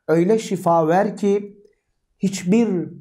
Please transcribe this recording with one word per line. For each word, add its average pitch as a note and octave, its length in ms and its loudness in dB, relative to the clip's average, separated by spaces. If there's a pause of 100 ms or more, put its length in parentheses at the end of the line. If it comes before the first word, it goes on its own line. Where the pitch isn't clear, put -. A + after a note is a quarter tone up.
Öyle F3 320 2
şifa E3+ 480 0
ver G3 300 0
ki G3+ 400 -2 (640)
hiçbir F#3+ 720 0 (120)